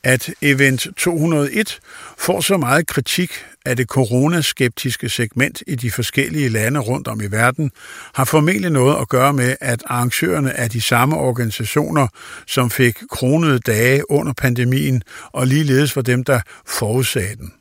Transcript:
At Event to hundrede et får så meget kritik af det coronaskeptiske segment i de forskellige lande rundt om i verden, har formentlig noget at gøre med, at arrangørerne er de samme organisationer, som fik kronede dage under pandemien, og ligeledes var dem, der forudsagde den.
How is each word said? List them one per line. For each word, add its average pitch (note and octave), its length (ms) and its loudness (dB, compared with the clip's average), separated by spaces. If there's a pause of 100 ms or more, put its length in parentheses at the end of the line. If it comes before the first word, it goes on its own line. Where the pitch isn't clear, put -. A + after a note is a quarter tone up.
At B2+ 260 0 (120)
Event C#3 460 2 (100)
to E3+ 200 0
hundrede D3 360 0
et G#3+ 260 -4 (380)
får - 240 -2
så G3 160 2
meget D3+ 300 2
kritik - 440 -2 (340)
af B2+ 120 -2
det B2 100 0
coronaskeptiske B2+ 1200 0
segment C3 580 -2
i D3+ 80 -4
de A#2+ 160 -4
forskellige C#3 580 -2
lande A2+ 300 0
rundt B2 280 -4
om G#2+ 140 -6
i G2+ 100 -6
verden, B2 400 0 (420)
har C3 120 0
formentlig F3 460 2
noget C#3 300 4
at A2 80 -4
gøre C3+ 240 2
med, B2+ 260 0
at A#2+ 260 -4
arrangørerne C3 680 -2
er A#2+ 160 -4
de A2+ 140 -4
samme B2+ 360 2
organisationer, B2+ 920 0 (400)
som B2 220 0
fik A#2+ 280 2 (140)
kronede C#3+ 480 2
dage B2 520 2
under C#3+ 220 0
pandemien, B2+ 720 0 (280)
og - 160 -2
ligeledes C#3+ 480 2
var C3+ 60 0
dem, B2 220 0
der B2 180 2 (240)
forudsagde A2+ 680 -2
den. - 260 -14